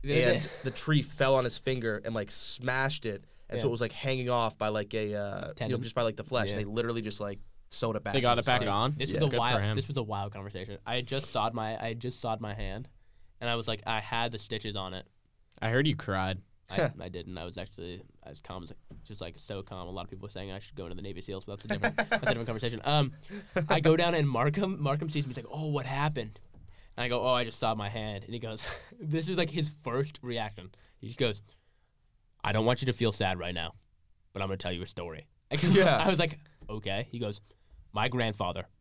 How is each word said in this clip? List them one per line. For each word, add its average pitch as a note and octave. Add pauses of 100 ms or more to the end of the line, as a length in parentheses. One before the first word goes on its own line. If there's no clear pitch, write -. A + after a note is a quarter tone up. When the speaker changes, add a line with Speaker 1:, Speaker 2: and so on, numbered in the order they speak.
Speaker 1:
The C#3
other A#2+
Speaker 2:
and D3+
Speaker 1:
day - (140)
Speaker 2:
the B2+
tree D3+
fell C3+
on C3
his A#2+
finger A#2
and, A2+
like, G#2
smashed C3
it, G2+ (240)
and A#2
so A2+
Speaker 1:
Yeah. C3
Speaker 2:
it -
was, A#2
like, A2+
hanging C3
off A#2
by, G#2+
like, G#2+
a, G#2+
uh, G2+
you -
know, -
Speaker 1:
Tendon. A#2+
Speaker 2:
just A2+
by, A#2+
like, A2
the -
flesh, A2+
and G2+
Speaker 1:
Yeah. G#2
Speaker 2:
they G2+
literally A#2
just, G#2+
like, G2+ (300)
sewed A2+
it G#2
back G2+
Speaker 3:
They C3+
got A#2+
Speaker 2:
in. A#2
Speaker 3:
it A#2
back B2
Speaker 2:
Like, G#2+
Speaker 3:
on? A#2
Speaker 1:
This C#3+
Speaker 2:
yeah. -
Speaker 1:
was D#3
a -
Speaker 3:
Good C3
for A#2+
Speaker 1:
wild, A#2+
Speaker 3:
him. G#2+
Speaker 1:
this C3
was C#3+
a B2
wild G#2
conversation. G2
I A#2
had B2
just C3+
sawed A2+
my, A2
I A2+
had A2+
just B2
sawed A2+
my G#2
hand, G#2 (540)
and A#2+
I A#2
was A#2
like, A2
I A2
had A#2
the A2
stitches G#2
on F#2
it. F#2 (560)
Speaker 3:
I A2+
heard C3
you D3
cried. F#2+ (280)
Speaker 1:
I, D#3
Speaker 2:
<laughs> -
Speaker 1:
I F2+
didn't. F2+
I E2
was F2
actually F2 (220)
as D2
calm F2+
as, D#2+ (320)
just, G#2
like, E2+
so G2+
calm. F2+
A F2+
lot F#2
of -
people G2
were -
saying G2
I F#2+
should -
go F#2
into E2+
the F2+
Navy G2
seals, F#2+
but G2+
that's -
a -
different, G#3
Speaker 2:
<laughs> A3
Speaker 1:
that's A3
a -
different A#2
conversation. A#2
Um, C#3+ (560)
I F3+
go D#3+
down F3
and D3
Markham, D3
Markham D3
sees D3
me. B2+
He's B2+
like, -
"Oh, D#3
what C#3+
happened?" C#3 (580)
And A#2+
I B2
go, A#2+
"Oh, B2+
I B2
just A2+
sawed A2+
my G#2
hand." G#2+
And A2
he A#2+
goes, A2+ (180)
<laughs> -
this D#3+
was, F3+
like, E3+
his D3+ (140)
first C3+
reaction. G#2+ (300)
He -
just A#2+
goes, G#2+ (1040)
"I G#2+
don't A2
want B2
you C3
to A#2+
feel A2+
sad F#2
right F2
now, E2 (580)
but G2
I'm G2
gonna F#2+
tell F2+
you F2
a -
story." E2 (120)
<laughs> -
I -
go, D#3+
Speaker 2:
Yeah. E3
Speaker 1:
I D#3+
was F3
like, E3 (300)
"Okay." G#2+
He A#2+
goes, G#2 (520)
"My A2
grandfather G#2 (140)